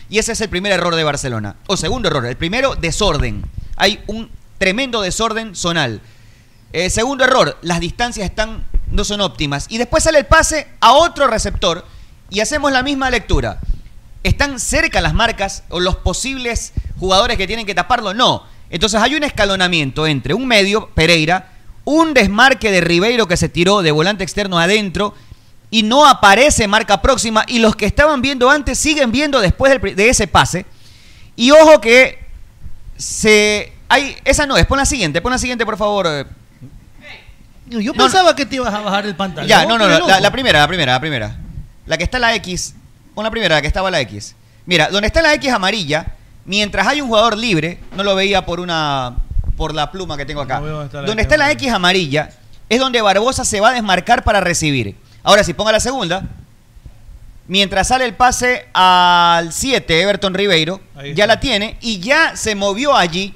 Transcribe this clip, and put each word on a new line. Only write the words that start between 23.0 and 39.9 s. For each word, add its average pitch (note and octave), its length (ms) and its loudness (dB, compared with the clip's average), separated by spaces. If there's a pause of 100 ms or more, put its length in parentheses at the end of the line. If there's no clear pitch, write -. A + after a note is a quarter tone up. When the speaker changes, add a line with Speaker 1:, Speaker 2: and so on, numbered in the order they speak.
Speaker 1:
que E3+ 80 0
se D#3+ 140 0
tiró F#3 320 2
de D#3 100 2
volante F#3 320 0
externo F#3+ 340 -4
adentro G3+ 560 0 (560)
y A3 120 2
no C4 240 6
aparece A#3 600 6
marca G#3 360 2
próxima A3+ 440 2
y B3 120 -2
los A3 180 4
que G#3 80 -4
estaban C#4 380 2
viendo C4 260 0
antes C4+ 300 0
siguen C#4+ 340 0
viendo C#4 300 0
después B3 280 2
del B3+ 120 4
pri-, G3 120 -4
de G3+ 140 4
ese A3 180 2
pase. E3 380 0 (720)
Y A#3+ 140 2
ojo D4+ 320 10
que A#3 420 2 (720)
se... G#3 760 0 (160)
Hay... C4 360 0
esa C#4+ 220 2
no C4+ 100 0
es, E3 80 4
pon C4+ 140 0
la C4+ 80 0
siguiente, E3+ 340 -2
pon B3 120 -2
la B3 60 -2
siguiente, A#3 280 -4
por G#3+ 100 -6
favor. F3+ 500 -2 (1400)
Speaker 2:
Yo, A#3+ 140 -6
yo B3 120 -4
Speaker 1:
No, C4 120 4
Speaker 2:
pensaba F4 260 6
Speaker 1:
no. - 60 0
Speaker 2:
que C#4 100 -4
te C4+ 100 -8
ibas A#3+ 160 -4
a G#3 80 -4
bajar G3+ 240 -2
el G3+ 100 -6
pantalón. F#3 340 -6
Speaker 1:
Ya, F#3 180 6
no, A#3 120 2
no, G#3+ 60 2
Speaker 2:
Estoy F#3+ 40 4
Speaker 1:
no, E3+ 40 4